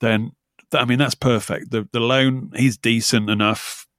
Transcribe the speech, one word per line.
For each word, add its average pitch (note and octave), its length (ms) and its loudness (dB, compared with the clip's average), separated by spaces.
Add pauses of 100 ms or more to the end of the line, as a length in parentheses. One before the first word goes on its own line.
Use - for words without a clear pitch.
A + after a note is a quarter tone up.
then, A2 320 0 (400)
th-, C#3 100 2
I - 40 -2
mean, B2 120 2
that's C3+ 160 0
perfect. A2+ 560 0
The, A2 220 -4
the A#2+ 80 -2
loan, C3 560 0
he's B2 200 2
decent A2+ 540 0
enough. G#2+ 560 -2 (120)